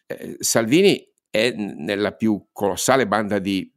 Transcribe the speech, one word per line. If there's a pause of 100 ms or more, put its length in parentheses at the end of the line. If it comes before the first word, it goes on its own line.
Eh,
Salvini (240)
è
n-,
nella
più
colossale
banda
di